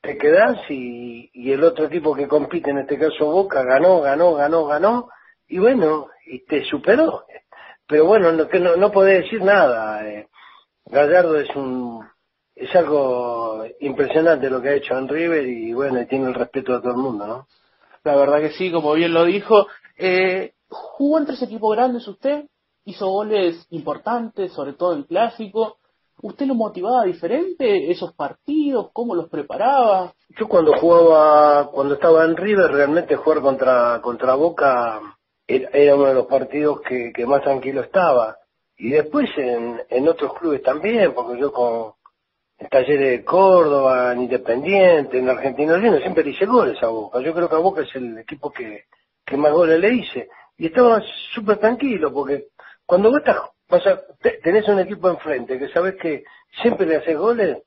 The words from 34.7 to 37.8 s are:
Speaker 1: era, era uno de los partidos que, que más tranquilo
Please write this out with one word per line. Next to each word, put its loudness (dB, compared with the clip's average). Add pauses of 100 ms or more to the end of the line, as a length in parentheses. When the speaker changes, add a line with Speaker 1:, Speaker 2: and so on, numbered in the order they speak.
Speaker 1:
era, -2
era 6
uno 2
de 2
los 0
partidos -2
que, -8
que -6
más 0
tranquilo -4